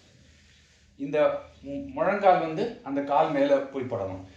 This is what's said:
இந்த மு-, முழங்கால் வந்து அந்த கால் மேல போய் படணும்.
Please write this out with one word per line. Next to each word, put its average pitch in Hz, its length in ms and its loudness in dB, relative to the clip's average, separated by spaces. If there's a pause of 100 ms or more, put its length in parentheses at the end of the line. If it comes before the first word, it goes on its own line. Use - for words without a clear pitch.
(960)
இந்த 147 460 0 (200)
மு-, 139 300 -10
முழங்கால் 180 480 4
வந்து 160 420 -4
அந்த 139 200 -4
கால் 147 300 2
மேல 139 260 4
போய் 135 260 -6
படணும். 98 400 -6 (120)